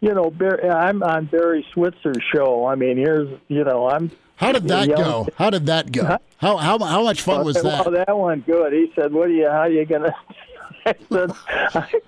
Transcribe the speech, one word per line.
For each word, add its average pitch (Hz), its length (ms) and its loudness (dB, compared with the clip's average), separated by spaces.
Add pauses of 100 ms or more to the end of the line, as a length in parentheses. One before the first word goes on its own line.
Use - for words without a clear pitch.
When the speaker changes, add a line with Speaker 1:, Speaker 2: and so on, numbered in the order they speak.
Speaker 1:
you 208 140 2
know, 175 160 2
Bar-, 180 380 0
I'm 180 360 2
on 160 220 0
Barry 165 460 0
Switzer's 170 500 -2 (120)
show. 127 320 2
I 131 80 0
mean, 127 220 0
here's, 147 320 0 (200)
you 147 160 -2
know, 127 240 0
I'm 160 220 -2 (260)
Speaker 2:
How 233 160 0
did 202 160 0
that 175 200 2
Speaker 1:
young. 151 100 2
Speaker 2:
go? 120 380 -2
How 196 140 0
did 175 160 0
that 156 260 -2
go? 123 140 -2
Speaker 1:
Huh? 175 120 0 (200)
Speaker 2:
How, 196 200 0
how, 175 200 0
how 190 240 0
much 226 200 0
fun - 160 0
Speaker 1:
Well, 214 80 0
Speaker 2:
was 147 100 0
Speaker 1:
that, - 80 0
Speaker 2:
that? 151 220 0
Speaker 1:
well, 175 200 0
that 202 100 2
one 175 240 0
good. 165 320 2
He 160 220 2
said, 147 180 0
"What 160 160 2
are 175 40 2
you, 160 160 2
how 151 120 2
are 165 100 2
you 156 140 2
gonna," 156 300 -2 (380)
<laughs> - 340 -12
I 226 80 0 (180)
said, 180 180 0 (180)
I - 400 -4 (200)